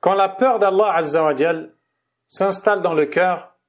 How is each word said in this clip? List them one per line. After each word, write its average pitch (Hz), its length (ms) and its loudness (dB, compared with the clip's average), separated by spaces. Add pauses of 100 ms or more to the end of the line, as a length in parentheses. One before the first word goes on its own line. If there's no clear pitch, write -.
Quand 185 140 2
la 196 140 2
peur 240 300 0
d'Allah 196 360 2
Azza 160 280 0
wa 151 140 2
Jalla 160 320 -2 (580)
s'installe 196 560 -2
dans 170 120 -2
le 151 120 2
cœur 175 480 -2 (140)